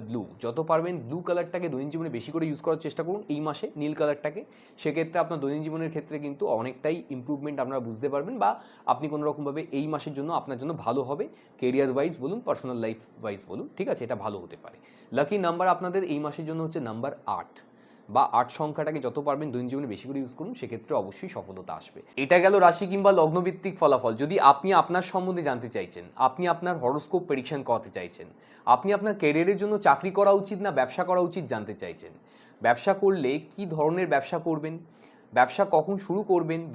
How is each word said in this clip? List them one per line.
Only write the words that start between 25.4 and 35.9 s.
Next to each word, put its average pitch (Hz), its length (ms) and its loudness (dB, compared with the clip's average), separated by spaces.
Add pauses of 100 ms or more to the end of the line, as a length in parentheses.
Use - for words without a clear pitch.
জানতে 120 260 -4
চাইছেন, 90 300 -6 (220)
আপনি 156 160 -2 (120)
আপনার 175 260 -2
হরোস্কোপ 147 480 0
প্রেডিকশন 139 340 -2
করাতে 117 340 -2
চাইছেন, 90 300 -12 (400)
আপনি 127 300 6
আপনার 202 240 -2
ক্যারিয়ারের 165 400 4
জন্য 208 120 0 (140)
চাকরি 185 240 6
করা 196 200 6 (100)
উচিত 196 240 -6
না 196 140 0
ব্যবসা 160 300 0
করা 180 180 4
উচিত 170 160 -6 (100)
জানতে 107 280 -6
চাইছেন, 87 320 -12 (480)
ব্যবসা - 320 4
করলে 190 380 2 (220)
কি 196 100 -10 (120)
ধরনের 165 380 2
ব্যবসা 143 240 0 (100)
করবেন, 156 260 -2 (600)
ব্যবসা 131 300 4 (120)
কখন 190 200 2 (100)